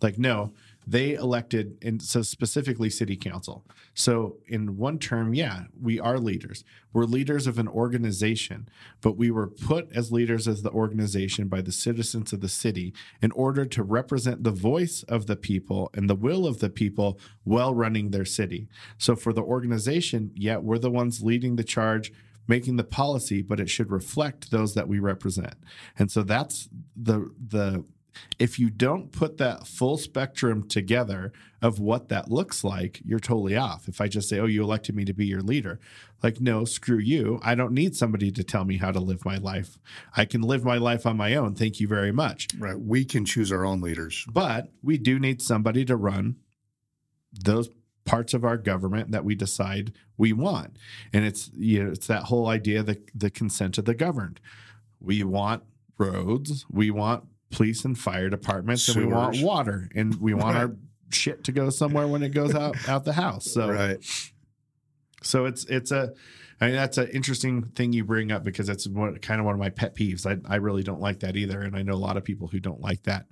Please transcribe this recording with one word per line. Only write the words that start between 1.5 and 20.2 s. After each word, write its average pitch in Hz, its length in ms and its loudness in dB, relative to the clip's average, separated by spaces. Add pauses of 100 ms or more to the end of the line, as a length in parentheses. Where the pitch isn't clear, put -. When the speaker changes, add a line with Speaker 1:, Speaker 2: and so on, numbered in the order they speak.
Speaker 1:
and 113 200 -4
so - 200 0
specifically 117 680 -2
city 101 260 -2
council. - 480 -10 (300)
So 113 420 0 (100)
in 104 300 -4
one 139 220 -2
term, 113 360 -2
yeah, 101 300 -2 (160)
we 117 200 0
are 123 180 0
leaders. 107 440 -4 (300)
We're 117 120 4
leaders 135 420 0
of 117 120 -2
an 113 100 0
organization, 113 1000 -2 (320)
but 107 160 4
we 117 140 4
were 110 160 0
put 156 480 0
as 117 180 -2
leaders 117 340 2
as 104 160 0
the 107 100 -2
organization 101 760 0
by 92 140 -2
the 92 100 -6
citizens 113 600 -2
of 95 60 -4
the 95 80 -2
city 92 440 -2 (300)
in 110 100 6
order 135 320 2
to 117 200 -2
represent 120 600 0
the 113 60 4
voice 131 540 2
of 113 220 -2
the 104 100 0
people 98 580 -2
and 98 160 2
the 98 60 6
will 156 300 2
of 123 120 -2
the 101 120 0
people 101 480 0 (260)
while 120 280 4
running 110 380 2
their 98 160 0
city. 95 420 -4 (300)
So 120 180 2
for 113 160 0
the 110 100 0
organization, 120 920 0